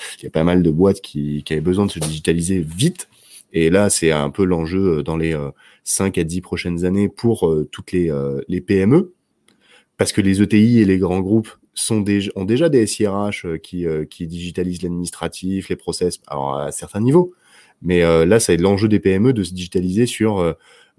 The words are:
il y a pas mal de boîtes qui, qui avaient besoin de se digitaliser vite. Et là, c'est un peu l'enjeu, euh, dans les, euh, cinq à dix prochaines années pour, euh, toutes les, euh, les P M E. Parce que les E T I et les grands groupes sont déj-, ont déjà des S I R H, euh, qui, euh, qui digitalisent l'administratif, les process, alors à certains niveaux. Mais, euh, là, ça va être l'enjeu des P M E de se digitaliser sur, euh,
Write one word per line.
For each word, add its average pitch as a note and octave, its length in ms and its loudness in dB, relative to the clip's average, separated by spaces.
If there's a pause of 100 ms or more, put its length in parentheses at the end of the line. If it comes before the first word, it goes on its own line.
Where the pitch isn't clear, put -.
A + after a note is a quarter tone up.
(180)
il - 40 -16
y C#2+ 40 -12
a - 20 -10
pas D#2+ 140 0
mal F2 180 4
de E2 100 4
boîtes F#2+ 300 2
qui, D2 420 -6
qui - 100 -6
avaient D#2 80 -2
besoin F#2 240 0
de F#2+ 60 -4
se E2+ 80 -10
digitaliser E2 600 -2
vite. F2 480 -2 (460)
Et E2 160 2
là, G2 200 4
c'est E2 220 2
un D2 180 0
peu G2 140 -2
l'enjeu, F2+ 540 0
euh, D2 60 -4
dans D#2+ 120 -4
les, D#2+ 180 -2
euh, C#2+ 180 -6 (320)
cinq G2 340 -2
à F2 60 0
dix E2+ 180 -4
prochaines F2 440 -6
années G2 220 0
pour, G#2+ 400 0
euh, D#2 240 0
toutes - 200 -16
les, F2 200 0
euh, C#2 360 -4
les F#2 140 -4
P G2 160 0
M G2+ 180 4
E. F#3 180 2 (840)
Parce - 160 -2
que G#2 100 0
les G2 200 2
E G2+ 60 4
T G#2+ 120 4
I A#2 200 4
et G#2+ 60 6
les F#2+ 120 4
grands F#2 240 0
groupes A2 280 0 (260)
sont A2 260 -2
déj-, G2+ 340 -2
ont F#2+ 100 -6
déjà B2+ 220 2
des C#3+ 120 4
S G#2+ 200 0
I G#2+ 80 2
R G2+ 220 -2
H, - 180 -10
euh, D#2+ 100 -6
qui, F2 280 -8
euh, D#2 200 -4
qui E2+ 220 -12
digitalisent F2 540 -6
l'administratif, F2+ 880 -6
les F2+ 60 -2
process, - 520 -6
alors C#2 300 -4
à C#2+ 140 -6
certains - 280 -10
niveaux. E3 340 2 (480)
Mais, F2 220 2
euh, E2 220 6
là, G#2+ 140 4
ça G2 120 0
va E2+ 40 6
être E2 60 0
l'enjeu G2+ 260 2
des G#2 120 2
P F#2+ 120 2
M G2+ 180 2
E C3+ 40 2
de G#2+ 100 -2
se F2 100 -8
digitaliser F#2 520 -2
sur, G#2+ 340 -2
euh, E2 140 0 (460)